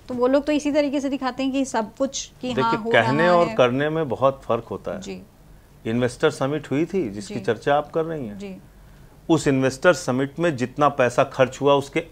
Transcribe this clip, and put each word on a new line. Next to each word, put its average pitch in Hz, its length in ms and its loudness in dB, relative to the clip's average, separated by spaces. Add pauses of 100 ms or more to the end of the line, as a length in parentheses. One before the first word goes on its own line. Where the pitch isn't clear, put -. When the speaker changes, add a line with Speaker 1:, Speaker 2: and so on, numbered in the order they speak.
Speaker 1:
तो 254 60 -8
वो 247 120 2
लोग 277 180 4
तो 302 80 0
इसी 294 200 0
तरीके 294 280 0
से 269 80 -4
दिखाते 262 340 -4
हैं 269 100 -2
कि 269 120 0
सब 226 320 -6
कुछ, - 440 -6
कि 247 120 -6
हाँ, 226 180 0
Speaker 2:
देखिए, 226 140 -2
Speaker 1:
हो 226 60 -4
Speaker 2:
कहने 127 320 4
Speaker 1:
रहा 175 140 6
Speaker 2:
और 170 100 4
Speaker 1:
है। - 80 -6
Speaker 2:
करने 131 340 2
में 156 200 -2
बहुत 127 360 0
फर्क 117 200 -2
होता 95 280 -8
है। 98 80 -8
Speaker 1:
जी। 185 220 -14 (640)
Speaker 2:
इन्वेस्टर 123 440 0
समिट 143 400 -4
हुई 143 140 0
थी 165 260 -4
जिसकी 104 240 -10
Speaker 1:
जी। 120 60 -6
Speaker 2:
चर्चा 113 340 -2
आप 147 160 -2
कर 160 140 -4
रही 156 220 -8
हैं। 104 120 -12
Speaker 1:
जी। 190 180 -12 (720)
Speaker 2:
उस 160 200 2
इन्वेस्टर 131 440 4
समिट 139 460 -2
में 165 180 0
जितना 127 320 0
पैसा 131 360 2
खर्च - 360 0
हुआ 139 140 4
उसके 139 380 -2